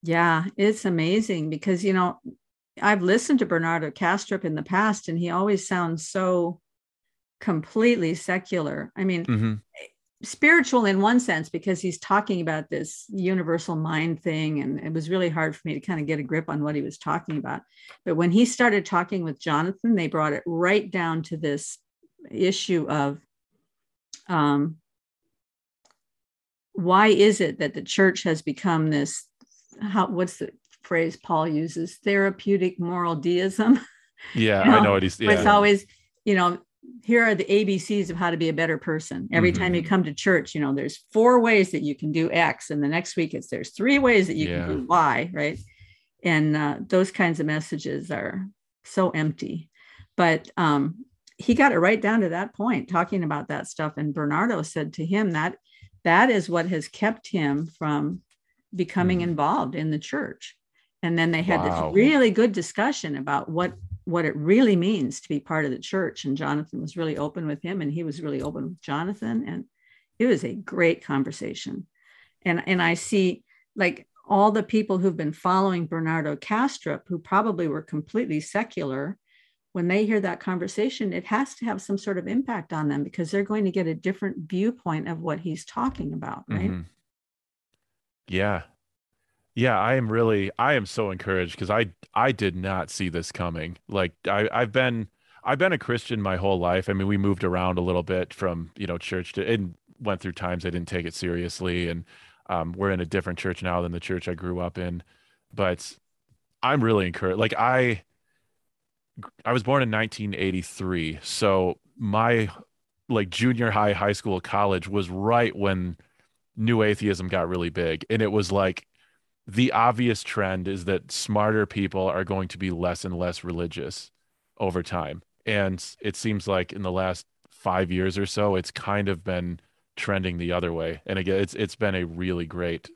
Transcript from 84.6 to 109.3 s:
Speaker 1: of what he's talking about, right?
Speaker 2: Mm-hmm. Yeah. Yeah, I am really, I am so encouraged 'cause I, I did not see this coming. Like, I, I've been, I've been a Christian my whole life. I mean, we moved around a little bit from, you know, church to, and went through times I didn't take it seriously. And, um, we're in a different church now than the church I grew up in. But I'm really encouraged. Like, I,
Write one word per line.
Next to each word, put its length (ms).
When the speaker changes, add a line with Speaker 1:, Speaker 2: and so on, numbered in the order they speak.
Speaker 1:
of 120
what 200
he's 240
talking 480
about, 360
right? 220
Speaker 2:
Mm-hmm. 100
Yeah. 340
Yeah, 220
I 160
am 160
really, 480
I 160
am 120
so 240
encouraged 480
'cause 120
I, 200
I 180
did 220
not 340
see 200
this 240
coming. 440
Like, 240
I, 280
I've 200
been, 360
I've 160
been 140
a 60
Christian 440
my 140
whole 220
life. 300
I 40
mean, 160
we 80
moved 280
around 320
a 60
little 220
bit 280
from, 440
you 100
know, 100
church 380
to, 120
and 280
went 220
through 120
times 320
I 60
didn't 180
take 160
it 100
seriously. 720
And, 160
um, 240
we're 200
in 80
a 60
different 340
church 220
now 200
than 100
the 80
church 280
I 60
grew 260
up 180
in. 240
But 460
I'm 200
really 240
encouraged. 320
Like, 200
I, 460